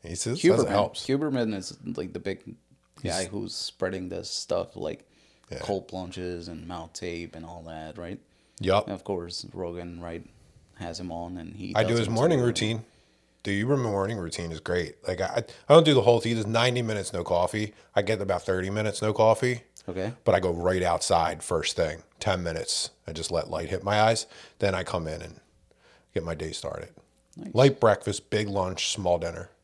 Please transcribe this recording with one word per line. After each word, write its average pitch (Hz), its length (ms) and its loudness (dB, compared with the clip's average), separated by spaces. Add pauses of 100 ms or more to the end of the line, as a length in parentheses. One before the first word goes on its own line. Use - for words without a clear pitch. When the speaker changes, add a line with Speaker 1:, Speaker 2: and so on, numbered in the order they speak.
Speaker 1:
Yeah. 82 60 -12
Speaker 2:
He 87 60 -6
says, 123 260 -4
says 175 220 8
it - 20 4
Speaker 1:
Huberman. - 40 -2
Speaker 2:
helps. 101 360 0
Speaker 1:
Huberman 135 480 0
is, 95 240 -8 (200)
like, 90 160 -6
the 87 60 -8
big - 360 -8 (480)
guy 92 180 -2
Speaker 2:
He's 92 60 -4
Speaker 1:
who's 98 280 -8
spreading 92 540 -6
this 90 200 -8
stuff, - 460 -4
like, - 300 -8 (460)
Speaker 2:
Yeah. 92 80 -10
Speaker 1:
cold 98 280 -4
plunges 90 600 -8
and 82 200 -12
mouth 85 260 -12
tape 85 420 -8
and 80 100 -14
all 85 220 -16
that, 80 300 -12
right? 87 220 -10 (400)
Speaker 2:
Yup. 95 260 2
Speaker 1:
And 101 80 -8
of 90 100 -12
course, 87 500 -6
Rogan, 87 480 -8
right, 85 220 -10 (560)
has 85 200 -10
him 90 120 -8
on, 85 260 -10
and 82 180 -12
he 98 200 -10
Speaker 2:
I 110 80 4
do 110 60 2
Speaker 1:
does 117 100 2
Speaker 2:
his 110 80 0
Speaker 1:
it 110 40 -2
Speaker 2:
morning 139 280 4
Speaker 1:
too. 123 60 2
Speaker 2:
routine. 113 400 0 (580)
Dude, 101 140 0
your 123 200 2
morning 107 400 0
routine 85 340 -6
is 78 80 -8
great. 90 360 -2 (120)
Like, 92 140 -2
I, 95 220 -2 (240)
I 143 60 10
don't 165 120 12
do 151 100 6
the 123 80 8
whole 117 180 8
thing. 117 160 0
It's 104 100 -2
ninety 120 360 2
minutes, 104 300 -2
no 87 100 -2
coffee. 90 500 0 (220)
I 104 80 4
get 92 180 0
about 95 220 -2
thirty 92 260 0
minutes, 107 320 -2
no 107 120 0
coffee. 113 500 4 (260)
Speaker 1:
Okay. 95 240 -4 (100)
Speaker 2:
But 92 120 6
I 95 40 6
go 92 120 2
right 90 320 2
outside 85 580 2
first - 340 -2
thing, 82 280 -2 (160)
ten 92 240 0
minutes. - 480 -4 (160)
I - 60 -10
just 80 180 -6
let 82 180 -2
light 80 200 -4
hit 87 140 -4
my 101 160 2
eyes. 113 280 4 (320)
Then 98 160 2
I 92 80 -2
come 85 240 -4
in 80 160 -8
and 82 160 -16 (760)
get 85 100 -4
my 82 120 -4
day 78 160 -6
started. - 380 -10 (460)
Speaker 1:
Nice. - 200 -12
Speaker 2:
Light 135 240 8
breakfast, 107 500 4
big 107 180 0
lunch, 95 440 -2
small 90 260 2
dinner. 85 320 -6 (140)